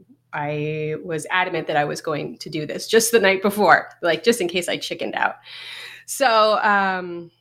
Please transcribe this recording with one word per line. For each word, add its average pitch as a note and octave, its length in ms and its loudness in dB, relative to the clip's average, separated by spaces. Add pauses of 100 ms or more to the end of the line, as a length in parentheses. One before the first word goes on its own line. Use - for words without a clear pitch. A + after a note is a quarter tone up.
(320)
I D3+ 720 -4
was D#3+ 260 -6
adamant F3 380 0
that D#3 100 -2
I D3 60 4
was D3+ 160 -4
going D3+ 380 -4
to - 120 -16
do D#3 160 -6
this - 220 -8
just A3+ 240 4
the A#3 80 6
night F#3+ 220 4
before, G3+ 480 4 (120)
like, E3 220 0
just A3+ 160 2
in F3 80 -2
case F3 220 -4
I - 80 -2
chickened - 380 -8
out." - 200 0 (720)
So, A3 540 2
um, F#3 800 0